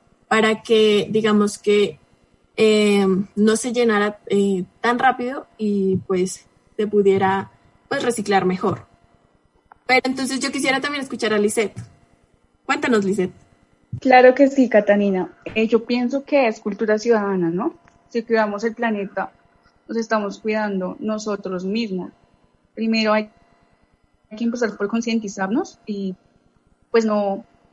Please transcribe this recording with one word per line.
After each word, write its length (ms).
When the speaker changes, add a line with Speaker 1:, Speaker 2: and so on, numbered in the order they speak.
Speaker 1:
para 340
que, 480
digamos 480
que, 400
em, 720
no 200
se 160
llenara, 540
eh, 380
tan 180
rápido 480
y, 400
pues, 400
se 100
pudiera, 640
pues, 140
reciclar 420
mejor. 420
Pero 180
entonces 360
yo 120
quisiera 280
también 220
escuchar 300
a 60
Lisette. 420
Cuéntanos, 380
Lisette. 260
Speaker 2:
Claro 360
que 140
sí, 200
Catalina. 640
Eh, 140
yo 180
pienso 360
que 260
es 120
cultura 380
ciudadana, 500
¿no? 300
Si 120
cuidamos 420
el 100
planeta, 580
nos 80
estamos 420
cuidando 640
nosotros 640
mismos. 480
Primero 400
hay 160
que 80
empezar 320
por 120
concientizarnos 1000
y, 280
pues, 160
no 400